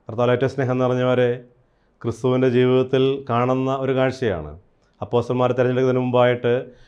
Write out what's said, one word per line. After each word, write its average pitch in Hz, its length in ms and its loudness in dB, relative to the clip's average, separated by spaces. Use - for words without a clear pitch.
കർത്താവിൽ 120 260 0
ഏറ്റവും 123 180 0
സ്നേഹം 127 300 -4
നിറഞ്ഞവരെ, 127 500 0
ക്രിസ്തുവിൻ്റെ 127 560 0
ജീവിതത്തിൽ 127 460 2
കാണുന്ന 131 420 0
ഒരു 131 140 -2
കാഴ്ചയാണ്. 110 540 -2
അപ്പോസ്തലന്മാരെ 123 540 0
തിരഞ്ഞെടുക്കുന്നതിന് 127 460 0
മുമ്പായിട്ട് 123 500 2